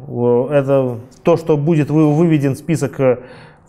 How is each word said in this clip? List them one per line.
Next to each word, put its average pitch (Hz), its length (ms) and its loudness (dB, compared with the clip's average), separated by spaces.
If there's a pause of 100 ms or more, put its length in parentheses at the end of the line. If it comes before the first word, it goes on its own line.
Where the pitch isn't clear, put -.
О, 120 420 0
это 135 460 0 (260)
то, 170 140 2
что 160 220 -2
будет 147 320 0
вы-, 151 240 2
выведен 147 420 0
список, 143 420 -4
э, 127 200 2 (500)